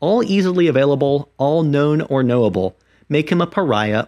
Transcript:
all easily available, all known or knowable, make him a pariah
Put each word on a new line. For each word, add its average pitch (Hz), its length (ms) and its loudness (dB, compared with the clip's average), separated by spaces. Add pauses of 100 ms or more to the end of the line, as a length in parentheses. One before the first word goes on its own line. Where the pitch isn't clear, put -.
all 214 240 0
easily 185 420 0
available, 139 680 0
all 151 260 0
known 147 400 0
or 135 200 -2
knowable, 107 540 0 (320)
make 151 220 -2
him 175 100 0
a 175 60 0
pariah 110 600 -2